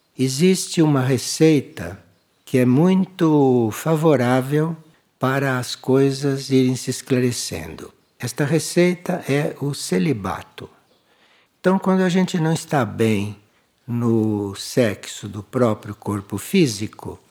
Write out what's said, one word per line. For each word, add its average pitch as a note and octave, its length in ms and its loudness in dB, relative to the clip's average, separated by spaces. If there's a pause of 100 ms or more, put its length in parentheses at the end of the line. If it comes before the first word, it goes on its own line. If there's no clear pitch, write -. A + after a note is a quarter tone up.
(160)
existe D3+ 640 0
uma D3+ 200 4
receita B2+ 1000 0 (440)
que - 140 0
é B2+ 60 6
muito D3 1080 4
favorável D3 1040 2 (420)
para C3 400 -2
as B2 160 -8
coisas C3+ 760 0
irem B2+ 260 2
se - 140 -8
esclarecendo. A#2 1000 -4 (240)
Esta - 280 -4
receita F3 840 0
é C#3+ 320 -2
o C#3+ 140 -4
celibato. A2 960 -4 (880)
Então, F#3+ 220 0
quando F#3+ 220 2
a F#3 60 2
gente F#3 300 0
não D#3+ 140 0
está D3+ 320 -2
bem G#2 520 -2 (500)
no A2 680 0
sexo - 720 -4
do G2+ 140 -12
próprio A2 520 -2
corpo G2+ 440 -6
físico, G#2+ 840 -2 (100)